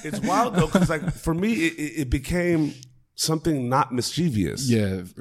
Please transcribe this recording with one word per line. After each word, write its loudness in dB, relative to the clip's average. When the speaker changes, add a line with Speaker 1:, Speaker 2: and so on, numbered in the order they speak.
Speaker 1:
It's -6
wild, 2
though, 4
'cause, 4
like, -2
for -4
me, 0
it, 0
it, -4
it -4
became 0
something 0
not 2
mischievous. -2
Speaker 2:
Yeah. 2